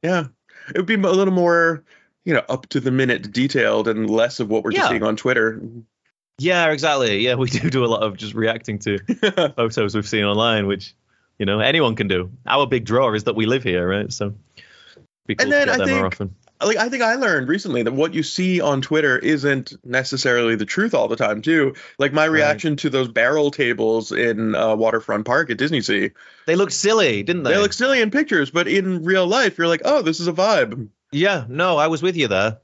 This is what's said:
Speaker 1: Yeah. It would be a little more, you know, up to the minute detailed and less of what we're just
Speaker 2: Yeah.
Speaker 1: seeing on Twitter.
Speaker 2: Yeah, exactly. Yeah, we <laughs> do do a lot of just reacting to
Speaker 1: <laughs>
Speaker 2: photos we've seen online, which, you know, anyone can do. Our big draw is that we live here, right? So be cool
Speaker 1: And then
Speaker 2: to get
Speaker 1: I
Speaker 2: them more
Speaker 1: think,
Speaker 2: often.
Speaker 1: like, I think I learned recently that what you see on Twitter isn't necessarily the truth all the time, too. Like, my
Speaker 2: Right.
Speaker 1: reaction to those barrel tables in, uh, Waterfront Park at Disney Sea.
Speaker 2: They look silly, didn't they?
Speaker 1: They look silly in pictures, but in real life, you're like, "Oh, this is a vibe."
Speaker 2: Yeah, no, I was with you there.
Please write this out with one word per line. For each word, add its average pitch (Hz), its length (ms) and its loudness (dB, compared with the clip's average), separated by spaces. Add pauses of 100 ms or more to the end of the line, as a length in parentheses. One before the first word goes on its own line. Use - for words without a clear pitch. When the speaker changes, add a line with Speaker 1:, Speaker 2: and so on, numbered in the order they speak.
Speaker 1:
Yeah. 170 220 0 (440)
It - 80 -4
would 185 80 0
be 208 80 0
a 214 40 2
little 190 360 2
more, 170 500 2 (400)
you 170 120 0
know, 120 120 2
up 127 220 -6
to 143 100 0
the 127 120 0
minute 123 400 0
detailed 117 560 2
and 110 200 -2
less 113 320 0
of 113 100 -2
what 110 140 0
we're - 100 -4
just 381 100 0
Speaker 2:
Yeah. - 60 2
Speaker 1:
seeing 104 140 -2
on 107 120 0
Twitter. 113 440 0 (800)
Speaker 2:
Yeah, 170 340 2
exactly. 135 480 0
Yeah, 123 160 0
we 127 140 0
<laughs> - 0 -
do 120 220 -2
do 127 120 0
a 120 40 2
lot 110 160 0
of 104 120 -2
just 104 200 -12
reacting 110 440 -2
to 101 200 -2
Speaker 1:
<laughs> 185 560 -2
Speaker 2:
photos 110 400 -2
we've 104 120 -2
seen 107 160 0
online, 107 440 2
which, 98 260 -4 (460)
you 101 80 -2
know, 101 120 0
anyone 127 360 2
can 113 120 -2
do. 92 220 -2 (160)
Our 135 220 0
big 120 180 -2
draw 120 280 2
is 104 100 -2
that 107 120 -2
we 107 120 0
live 123 160 0
here, 90 240 -2
right? 101 260 -4
So 101 220 -8 (880)
be - 100 -4
cool 254 100 0
Speaker 1:
And 269 60 0
then 285 160 4
Speaker 2:
to - 60 0
get - 80 0
Speaker 1:
I 95 40 2
Speaker 2:
them - 100 0
more 95 80 0
Speaker 1:
think, 95 100 -2
Speaker 2:
often. 95 220 -8 (280)
Speaker 1:
like, 214 140 0
I 226 120 0
think 247 140 -2
I 226 120 2
learned 180 320 0
recently 151 360 -2
that 113 100 0
what 156 200 0
you 165 100 -2
see 185 380 -2
on 139 200 0
Twitter 147 360 0
isn't 139 560 -2 (120)
necessarily 123 680 0
the 107 100 -2
truth 202 280 -2
all 117 140 2
the 113 80 -2
time, 107 260 -2
too. 151 340 2 (240)
Like, 139 140 2
my 156 140 4
Speaker 2:
Right. 160 60 0
Speaker 1:
reaction 151 440 2
to 147 120 -2
those 131 180 0
barrel 135 440 2
tables 113 600 -2
in, 110 440 0
uh, 110 200 2
Waterfront 110 500 0
Park 131 260 0
at 110 60 -4
Disney 143 240 0
Sea. 104 300 -2 (360)
Speaker 2:
They 160 80 2
look 185 160 2
silly, 190 520 2
didn't 175 200 -2
they? 131 100 2
Speaker 1:
They 196 60 4
look 208 140 0
silly 262 280 2
in 214 80 2
pictures, 294 420 0
but 175 160 0
in 185 360 0
real 185 240 2
life, 220 320 2
you're 170 80 2
like, 165 180 2
"Oh, 285 160 2
this 160 180 -2
is 175 80 -2
a 175 60 -2
vibe." 139 540 0 (240)
Speaker 2:
Yeah, 165 360 0
no, 160 300 0
I 151 100 4
was 160 140 -2
with 180 140 0
you 147 120 0
there. 101 360 0